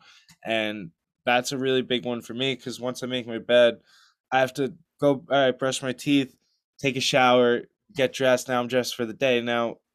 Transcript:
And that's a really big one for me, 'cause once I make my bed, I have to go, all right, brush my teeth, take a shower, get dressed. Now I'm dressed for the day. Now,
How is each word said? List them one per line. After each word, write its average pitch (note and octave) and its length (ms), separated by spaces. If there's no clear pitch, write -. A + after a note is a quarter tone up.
And G#2+ 460
that's B2 280
a C#3 40
really C3 240
big A#2+ 240
one A#2+ 160
for A#2 120
me, C3 220
'cause A#2+ 240
once B2 240
I B2+ 40
make B2 200
my A2+ 120
bed, A#2+ 420
I C3 100
have B2+ 140
to C3 200
go, C#3+ 140
all C3 160
right, C3 280
brush C3 240
my C3 120
teeth, C#3 420
take C3+ 180
a C3 40
shower, B2 600
get B2+ 200
dressed. B2+ 360
Now B2 120
I'm B2 60
dressed A#2+ 280
for B2 100
the A2 80
day. B2 280
Now, A#2 360